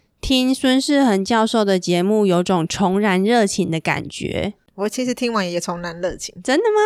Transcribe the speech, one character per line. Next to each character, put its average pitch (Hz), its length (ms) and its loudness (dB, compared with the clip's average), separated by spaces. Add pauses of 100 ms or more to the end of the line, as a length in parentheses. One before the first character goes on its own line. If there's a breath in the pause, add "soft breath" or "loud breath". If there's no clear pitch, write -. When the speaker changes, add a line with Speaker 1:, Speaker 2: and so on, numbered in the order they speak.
(200 loud breath)
Speaker 1:
听 262 340 2
孙 262 240 2
世 277 260 2
恒 196 200 2
教 226 220 2
授 220 180 0
的 196 140 2
节 175 240 0
目， 208 240 2
有 180 160 2
种 175 260 0
重 190 320 0
燃 190 220 2
热 220 240 2
情 175 240 -2
的 160 100 -2
感 143 260 -4
觉。” - 480 -6 (200)
Speaker 2:
我 202 140 -4
其 254 160 -6
实 247 80 -2
听 240 180 -4
完 202 180 -2
也 175 120 -4
重 175 220 -6
燃 170 180 -10
热 175 160 -4
情。 - 260 -12
Speaker 1:
真 262 140 0
的 415 80 2
吗？ 427 220 2